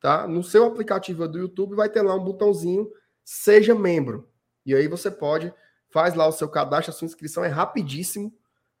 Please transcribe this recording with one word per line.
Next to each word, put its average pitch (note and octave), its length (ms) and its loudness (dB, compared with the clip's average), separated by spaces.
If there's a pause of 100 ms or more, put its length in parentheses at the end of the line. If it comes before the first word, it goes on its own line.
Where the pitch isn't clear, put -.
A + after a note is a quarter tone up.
tá? D3 260 0
No E3+ 160 -4
seu G#3+ 220 6
aplicativo F#3+ 640 -4
do D#3+ 100 -10
YouTube F#3+ 380 -6
vai G#3 120 2
ter G#3+ 140 -2
lá F#3+ 120 2
um F#3 100 -4
botãozinho, F#3+ 680 -2 (340)
"Seja G#3+ 500 6
membro." D#3 540 -2 (380)
E C3 80 0
aí D3 140 4
você F3 220 -6
pode, D#3+ 440 -4 (340)
faz E3 260 0
lá D#3+ 120 2
o D#3+ 60 2
seu D#3 160 -4
cadastro, D3 440 -2
a - 20 -12
sua E3 120 -10
inscrição D#3+ 380 -8
é E3+ 40 0
rapidíssimo, F3+ 880 -6 (440)